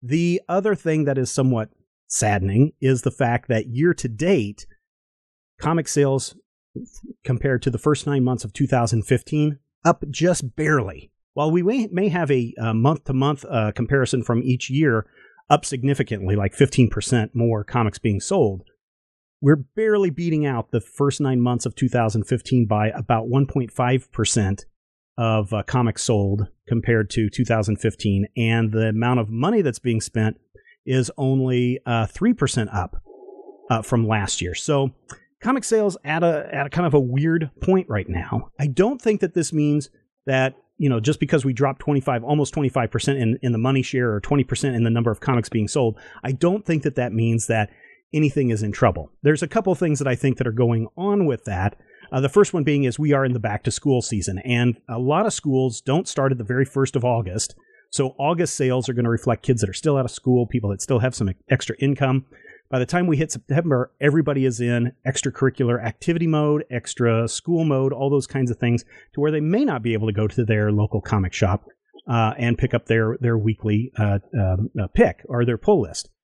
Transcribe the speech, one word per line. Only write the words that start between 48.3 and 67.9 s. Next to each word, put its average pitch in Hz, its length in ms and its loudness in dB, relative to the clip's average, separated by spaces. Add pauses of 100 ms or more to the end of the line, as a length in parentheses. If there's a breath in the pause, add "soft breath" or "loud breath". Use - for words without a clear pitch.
is 107 120 -2
in 107 100 -2
trouble. 87 380 0 (120)
There's 147 200 2
a 170 60 -6
couple 190 260 0
things 151 240 0
that 135 100 -2
I 127 60 2
think 127 240 0
that 123 80 0
are 117 60 -2
going 117 340 2 (100)
on 196 300 2
with 127 180 -2
that. 98 320 -2 (340 loud breath)
Uh, 131 100 0
the 139 80 2
first 202 260 4
one 160 100 0
being 143 200 2
is 123 140 -2
we 147 140 2
are 135 120 2
in 127 100 0
the 123 40 -2
back-to-school 113 600 -2
season, 98 380 -4
and 120 500 0
a 117 100 -6
lot 151 280 0
of 208 80 -2
schools 131 480 0
don't 143 260 0
start 135 240 0
at 123 60 -2
the 113 60 -6
very 123 200 0
first 135 320 -2
of 120 80 0
August. 110 500 -2 (360 soft breath)
So 131 280 -2
August 165 360 0
sales 127 340 0
are 131 60 -4
gonna 117 160 0
reflect 117 320 0
kids 120 180 0
that 104 80 0
are 92 60 -8
still 147 240 0
out 131 60 0
of 120 60 -6
school, 123 360 2
people 107 240 -2
that 98 100 -6
still 123 200 0
have 123 140 0
some 101 160 -2 (200)
extra - 300 0
income. 135 440 0 (460 loud breath)
By 131 80 0
the 127 80 0
time 175 200 0
we 160 100 2
hit 156 160 -2
September, 135 680 -2
everybody 139 440 0
is 120 160 -2
in 120 320 0 (140)
extracurricular 127 760 -2
activity 165 440 -4
mode, 151 440 0
extra 117 560 0
school 165 380 -2
mode, 135 300 2